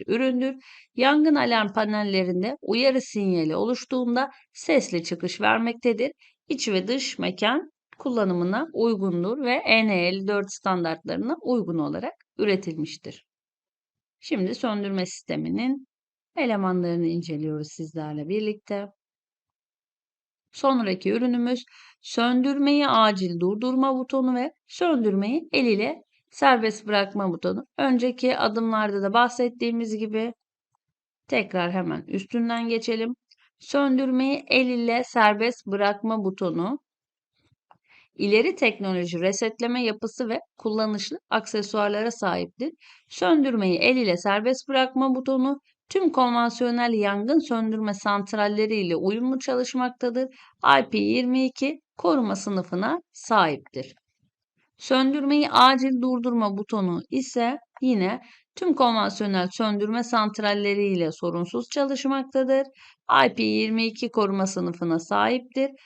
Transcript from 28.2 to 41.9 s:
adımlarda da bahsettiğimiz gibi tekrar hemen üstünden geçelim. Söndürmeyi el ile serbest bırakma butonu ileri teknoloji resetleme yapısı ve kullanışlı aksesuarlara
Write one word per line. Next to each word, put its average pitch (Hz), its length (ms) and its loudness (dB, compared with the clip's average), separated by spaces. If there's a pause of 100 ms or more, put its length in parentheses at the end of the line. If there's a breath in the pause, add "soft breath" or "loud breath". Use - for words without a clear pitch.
adımlarda 214 640 0
da 196 120 0
bahsettiğimiz 233 840 0
gibi 220 360 -4 (920)
tekrar 185 440 -2
hemen 175 360 -2
üstünden 233 600 -2
geçelim. 226 460 -2 (440 soft breath)
Söndürmeyi 269 880 2
el 254 200 4
ile 240 360 0
serbest 220 640 2
bırakma 202 560 0
butonu 190 560 -2 (1400 soft breath)
ileri 220 400 2
teknoloji 185 640 -2
resetleme 226 640 -2
yapısı 220 460 -4
ve 233 100 -4 (180)
kullanışlı 214 600 -4 (100)
aksesuarlara 214 840 -2